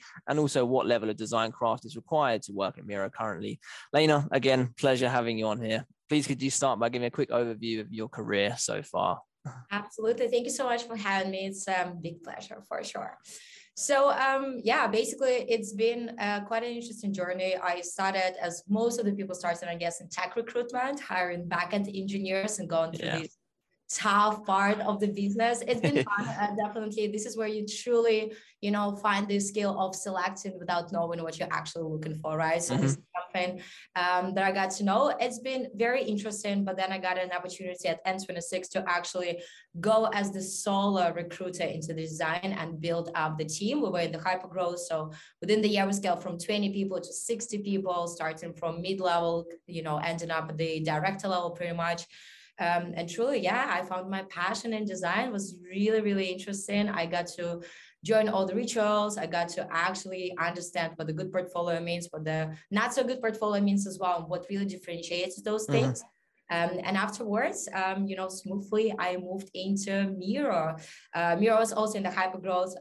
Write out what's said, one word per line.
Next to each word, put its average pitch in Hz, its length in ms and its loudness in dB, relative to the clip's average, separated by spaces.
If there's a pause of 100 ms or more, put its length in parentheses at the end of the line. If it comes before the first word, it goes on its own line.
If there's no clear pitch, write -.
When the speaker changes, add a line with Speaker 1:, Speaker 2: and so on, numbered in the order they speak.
(280)
Speaker 1:
and 147 100 2
also 139 280 4
what 127 200 4
level 110 220 2
of 104 80 -2
design 110 340 0
craft 113 360 -2
is 113 100 -12
required 123 460 2
to 98 100 -12
work 98 240 -2
at - 80 -16
Miro 101 240 -2
currently. 104 500 -6 (360)
Lena, 151 380 6
again, 127 440 4
pleasure 127 320 4
having 117 300 0
you 110 80 0
on 107 160 0
here. 113 240 -2 (240)
Please 147 160 4
could 131 160 -2
you 135 80 2
start 127 280 2
by 117 120 4
giving 120 160 0
a 120 40 0
quick - 200 0
overview 113 500 0
of 104 100 -8
your 110 200 -6
career 104 480 2
so 104 240 -2
far? 92 400 0 (480)
Speaker 2:
Absolutely. 220 580 -2
Thank 240 160 2
you 262 60 -4
so 269 140 -2
much 240 180 0
for 233 140 -8
having 196 340 2
me. 190 160 -4
It's 190 220 -6
a 180 340 0
big 170 200 -8
pleasure - 460 -12
for - 160 -4
sure. - 320 -8 (600)
So, 277 340 6
um, 269 520 2
yeah, 247 260 4
basically 247 600 2
it's 220 240 0
been, 226 460 0
uh, 208 260 0
quite 226 200 0
an 240 60 -4
interesting 233 440 -6
journey. 185 420 0
I 180 240 0
started, 190 640 0
as 170 260 -4
most 233 300 2
of 214 80 0
the 202 60 2
people 190 220 -4
started, 175 360 -2
I 170 60 -4
guess, 170 260 -4
in - 80 -16
tech - 260 -4
recruitment, 247 640 -2
hiring 180 480 -2
backend 180 400 0 (100)
engineers 196 600 -2
and 170 100 -6
going 165 240 2
through - 160 -4
Speaker 1:
Yeah. - 120 0
Speaker 2:
this - 180 -10 (520)
tough 208 540 4
part 196 360 4
of 202 200 0
the 208 60 2
business. 202 600 2
It's 240 140 2
been 262 240 4
Speaker 1:
<laughs> - 0 -
Speaker 2:
fun, 202 240 -2
uh, 208 340 -2
definitely. 214 440 -2
This 208 180 -2
is 226 140 -8
where 220 100 0
you 214 180 -2
truly, 226 680 2 (260)
you 202 100 0
know, 208 260 2
find 202 300 2
the 202 140 2
skill 196 400 0
of 190 140 0
selecting 185 640 -4
without 175 340 -2
knowing 170 300 0
what 165 160 -6
you're 170 120 -2
actually 160 340 -4
looking 156 300 -4
for, 156 220 -4
right? 160 260 2
So 127 140 0
this 135 200 4
Speaker 1:
Mm-hmm. - 40 -12
Speaker 2:
is - 60 -20 (100)
something, 180 460 -4 (340)
um, 180 380 2
that 196 100 2
I 190 80 4
got 190 200 2
to 208 120 -2
know. 226 240 6 (100)
It's 247 200 0
been 262 360 -4
very 240 300 2
interesting, 202 600 -2
but 190 100 -2
then 190 160 0
I 190 60 -2
got 185 180 0
an 180 160 -2
opportunity 180 560 -6
at 165 160 0
N 185 180 0
twenty-six 185 480 -4
to 185 160 -2
actually 175 540 -2 (400)
go 220 320 6
as 202 200 0
the 190 100 -4
solo 196 680 2
recruiter 175 540 -6
into 160 300 -4
the 160 80 -4
design 165 560 -2
and 160 240 -6
build 165 320 0
up 156 240 0
the 156 80 -2
team. 247 340 -2
We 220 80 2
were 175 120 0
in 160 120 0
the 160 60 -4
hypergrowth. 180 640 -2
So 156 320 -4 (280)
within 208 220 4
the 208 60 6
year, 196 180 4
we 202 80 2
scaled 185 280 0
from 170 140 -6
twenty 202 380 0
people 190 260 -2
to - 100 -12
sixty 220 480 -4
people, 190 480 0
starting 165 460 -6
from 165 300 -4
mid-level, 170 640 2 (200)
you 165 160 -8
know, 156 140 0
ending 165 340 -2
up 160 200 -2
at 156 80 -6
the 160 220 0
director 165 480 0
level 175 240 0
pretty 170 220 -6
much. 170 300 -2 (560)
Um, 175 360 2
and 170 120 -4
truly, 240 300 0
yeah, 226 340 2
I 185 140 -2
found 185 240 -6
my 190 120 -4
passion 196 500 -4
in 214 120 -2
design 208 460 0
was 196 320 -6
really, 202 380 2
really 196 260 2
interesting. 202 640 -2
I 170 180 -2
got 175 300 0
to 170 240 -4 (440)
join 214 240 6
all 196 180 4
the 185 100 -2
rituals. 208 600 2
I 165 100 -4
got 175 240 0
to - 200 -4
actually 185 720 -2
understand 170 560 -2
what 160 100 -4
the 156 60 -2
good 185 180 -4
portfolio 175 480 0
means, 170 320 -4
what 156 140 -8
the 156 320 -2 (160)
not 226 200 2
so 269 120 2
good 254 160 -2
portfolio 214 420 2
means 196 240 4
as 185 140 -8
well, 180 180 2
and 160 100 -8
what 175 220 -4
really 202 140 -2
differentiates 180 760 -6
those 214 280 -2
Speaker 1:
Mm-hmm. 147 40 0
Speaker 2:
things. 131 300 4 (480)
Um, 170 320 0
and 185 140 0
afterwards, 214 800 -2
um, 190 340 0
you 190 80 -4
know, 185 120 -4
smoothly, 202 720 0
I 180 200 0
moved 185 360 -8
into 196 640 0
Miro. 180 580 0 (380)
Uh, 170 240 4
Miro 220 220 8
was 226 120 2
also 214 260 2
in 196 40 -2
the 185 60 0
hypergrowth. 185 720 0